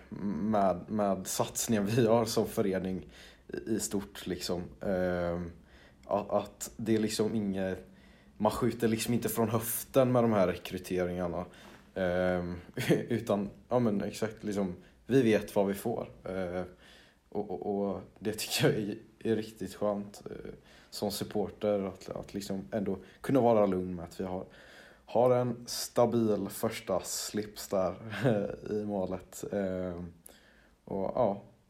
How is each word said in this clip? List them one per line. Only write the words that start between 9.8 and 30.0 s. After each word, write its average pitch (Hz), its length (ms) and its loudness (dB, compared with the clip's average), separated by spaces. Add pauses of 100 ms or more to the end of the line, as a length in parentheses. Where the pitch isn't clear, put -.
med 120 120 6
de 113 80 6
här 98 140 6
rekryteringarna. 90 1000 -2 (500)
Ehm, 90 720 2
<laughs> - 260 -2 (180)
utan, 104 420 0 (180)
ja, 123 100 2
men 104 240 2
exakt, - 420 -6
liksom, 98 300 -2 (360)
vi 131 120 8
vet 110 340 4
vad 101 100 4
vi 98 80 2
får. - 340 -4 (160)
Eh, 90 380 -4 (680)
och, - 220 -4
och, 101 260 -2 (140)
och 92 100 -4 (180)
det 107 140 -4
tycker - 380 2
jag - 120 0
är, 101 140 -4 (360)
är 110 40 2
riktigt 107 380 -8
skönt, 101 560 -4
eh, - 200 -12 (400)
som 104 200 -2
supporter 101 760 -2
att, 95 260 -8
att - 240 -10
liksom 98 380 -6
ändå 98 240 -2 (240)
kunna 139 200 4
vara 113 260 6
lugn 92 300 0
med 85 80 -8
att - 160 -12
vi 95 40 -4
har, 92 200 -6 (640)
har 127 300 6
en 123 300 -2
stabil 110 840 2
första 98 500 -2
slips - 680 -6
där, 92 260 2 (760)
<laughs> - 0 -
i 107 140 -2
målet. 92 680 -4
Eh, 92 500 -4 (840)